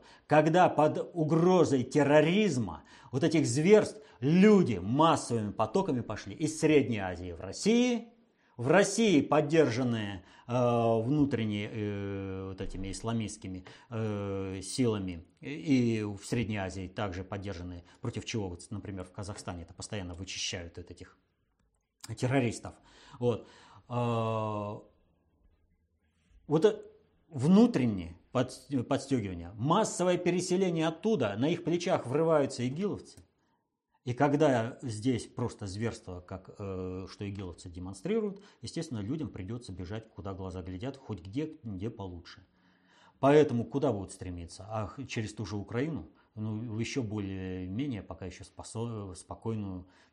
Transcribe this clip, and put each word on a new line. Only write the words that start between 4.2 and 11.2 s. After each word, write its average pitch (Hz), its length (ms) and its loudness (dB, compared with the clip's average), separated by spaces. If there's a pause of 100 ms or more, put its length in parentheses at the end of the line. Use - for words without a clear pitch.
массовыми 113 760 2
потоками 127 500 0
пошли 101 320 -10
из - 260 -4
Средней 135 380 4
Азии 90 340 -6
в 80 80 -12
Россию, 233 680 0 (480)
в 120 100 -4
России, 196 560 4
поддержанные, 123 1000 2 (240)
э, 117 60 -6
внутренне, 117 1200 2